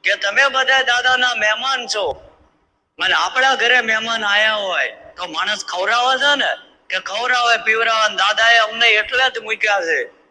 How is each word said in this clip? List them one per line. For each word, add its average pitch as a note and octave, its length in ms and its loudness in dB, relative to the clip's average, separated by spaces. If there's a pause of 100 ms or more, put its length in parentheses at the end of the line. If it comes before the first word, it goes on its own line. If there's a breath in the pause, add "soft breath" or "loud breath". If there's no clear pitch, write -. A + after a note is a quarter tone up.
કે F#3+ 120 0
તમે G#3 340 0
બધા C4 320 2
દાદાના B3 520 0
મહેમાન A3+ 520 -2
છો G#3 180 -4 (920)
અને F3+ 160 0
આપણા B3+ 420 2
ઘરે B3 260 2
મહેમાન A3 420 -2
આયા G#3+ 380 2
હોય D#3 300 -4 (240)
તો F3+ 180 -10
માણસ G3 300 -4
ખવડાવે A#3 540 0
છે C#4+ 180 2
ને, G3 160 -2 (380)
કે F#3 100 -4
ખવડાવે, A#3+ 640 0
પીવડાવે. A3 520 0
દાદાએ G#3+ 420 4
અમને A3+ 300 2 (120)
એટલે B3 300 0
જ B3+ 100 -14
મૂક્યા G#3+ 480 -2
છે D#3 100 0 (320)